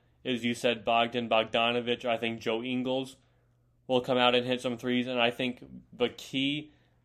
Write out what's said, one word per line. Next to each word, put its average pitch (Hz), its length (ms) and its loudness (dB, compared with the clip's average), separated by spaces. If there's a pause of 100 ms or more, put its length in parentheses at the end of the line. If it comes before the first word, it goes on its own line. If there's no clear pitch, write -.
(260)
As 123 180 -2
you 120 100 0
said, 113 300 -2
Bogdan 117 460 0
Bogdanovic. 117 720 0
I 117 140 0
think 113 240 -4
Joe 113 200 -2
Ingles 127 540 -4 (720)
will 127 140 4
come 127 160 2
out 123 180 6
and 123 100 2
hit 127 140 0
some 123 180 -4
threes. 123 300 0
And 127 140 -2
I 120 100 4
think 123 320 -6 (300)
the 117 160 0
key, 139 640 -4 (320)